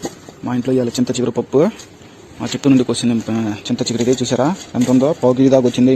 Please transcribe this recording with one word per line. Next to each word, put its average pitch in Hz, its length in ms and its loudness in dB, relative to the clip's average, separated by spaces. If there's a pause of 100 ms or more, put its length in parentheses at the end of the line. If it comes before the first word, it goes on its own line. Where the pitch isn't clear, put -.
(460)
మా 120 120 -6
ఇంట్లో 123 200 -2
ఇవాళ 120 180 0
చింత 123 220 0
చిగురు 117 200 -2
పప్పు. 123 220 0 (800)
మా 117 140 -8
చెట్టు 139 180 2
నుండి 127 180 4
కోసింది, 120 260 -2 (180)
ఆ, - 20 -2 (320)
చింత 123 200 -4
చిగురు 117 180 -2
ఇదే 123 160 2
చూసారా 123 260 -2 (300)
ఎంత 123 160 0
ఉందో, 131 160 4 (120)
పావు 127 160 4
కేజీ 135 160 4
దాకా 131 160 4
వచ్చింది, 123 260 2